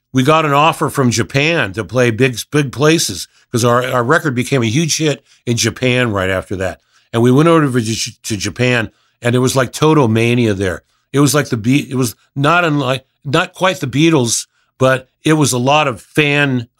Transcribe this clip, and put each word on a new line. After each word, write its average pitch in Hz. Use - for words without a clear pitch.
we 131
got 156
an 147
offer 147
from 127
Japan 135
to 104
play 120
big, 117
big 147
places 151
'cause 117
our, 120
our 127
record 151
became 123
a 113
huge 147
hit 151
in 120
Japan 123
right 95
after 95
that. 90
And 117
we 123
went 151
over 147
to 110
J-, 110
to 110
Japan, 110
and 120
it 123
was 131
like 123
Toto 151
mania 113
there. 92
It 139
was 147
like 143
the 139
Be-, 127
it 135
was 127
not 160
unlike, 139
not 160
quite 180
the 143
Beatles, 135
but 131
it 156
was 143
a 127
lot 143
of 110
fan, 143